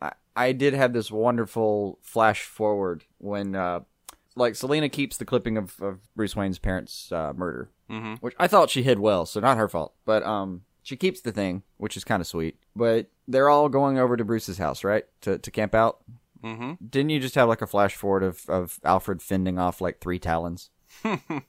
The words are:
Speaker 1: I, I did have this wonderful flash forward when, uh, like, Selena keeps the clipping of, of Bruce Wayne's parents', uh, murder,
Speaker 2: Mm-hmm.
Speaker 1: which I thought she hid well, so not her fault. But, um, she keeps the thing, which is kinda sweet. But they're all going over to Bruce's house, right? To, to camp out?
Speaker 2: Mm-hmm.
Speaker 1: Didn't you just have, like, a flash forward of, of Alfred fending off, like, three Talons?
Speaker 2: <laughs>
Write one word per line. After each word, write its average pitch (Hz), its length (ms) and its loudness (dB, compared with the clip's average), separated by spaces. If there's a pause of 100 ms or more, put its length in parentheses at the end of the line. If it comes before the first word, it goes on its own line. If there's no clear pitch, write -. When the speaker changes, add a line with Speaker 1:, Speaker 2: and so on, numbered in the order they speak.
Speaker 1:
I, 73 100 -6 (240)
I 127 160 2
did 135 220 2
have 131 180 2
this 113 180 -2
wonderful 107 920 0
flash 110 400 2
forward 98 640 -2 (120)
when, 101 400 -6
uh, 90 240 -2 (540)
like, 120 220 0
Selena 147 340 0
keeps 139 260 -4
the 120 80 -10
clipping 113 320 0
of, 98 240 -8
of 98 200 -6 (140)
Bruce 107 220 -4
Wayne's 98 220 -2
parents', - 520 -6
uh, 78 240 -4
murder, 71 360 -8 (200)
Speaker 2:
Mm-hmm. 110 300 -10
Speaker 1:
which 123 180 -8
I 175 80 2
thought 175 220 6
she 131 140 -2
hid 123 160 4
well, 98 260 2
so 104 160 -6
not 123 160 4
her 107 140 0
fault. - 240 -4 (100)
But, 110 200 2
um, 98 400 -6 (180)
she 135 160 -12
keeps - 240 -2
the 113 100 -6
thing, 98 300 -4 (160)
which - 180 -8
is 92 80 -12
kinda 98 220 -2
sweet. 80 320 -6 (180)
But 113 300 2 (200)
they're 131 220 4
all 147 220 6
going 139 280 2
over 123 200 4
to 117 80 -2
Bruce's 104 320 -4
house, 76 260 -4
right? 101 220 0 (160)
To, 98 160 -2
to - 120 -14
camp 107 240 -2
out? 113 260 2 (440)
Speaker 2:
Mm-hmm. 113 280 -8 (140)
Speaker 1:
Didn't 139 220 0
you 151 120 2
just 127 160 -6
have, 123 120 8
like, 113 140 2
a 107 40 -4
flash 101 280 2
forward 98 280 0
of, 92 280 -4
of 90 340 -4
Alfred 90 380 0
fending 92 360 -2
off, 90 220 -2
like, 90 200 -6
three 90 180 -4
Talons? 85 500 -4 (340)
Speaker 2:
<laughs> - 0 - (460)